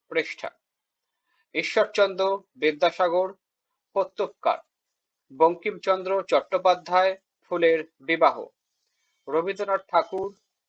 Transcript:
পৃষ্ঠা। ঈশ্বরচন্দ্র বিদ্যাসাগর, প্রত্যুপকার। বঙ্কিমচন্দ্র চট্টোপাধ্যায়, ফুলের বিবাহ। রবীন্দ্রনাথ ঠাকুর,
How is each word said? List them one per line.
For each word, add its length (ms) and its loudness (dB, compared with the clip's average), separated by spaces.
পৃষ্ঠা। 420 -6
ঈশ্বরচন্দ্র 680 0
বিদ্যাসাগর, 720 0
প্রত্যুপকার। 680 -4
বঙ্কিমচন্দ্র 720 0
চট্টোপাধ্যায়, 920 2
ফুলের 340 2
বিবাহ। 360 2
রবীন্দ্রনাথ 600 -4
ঠাকুর, 400 -2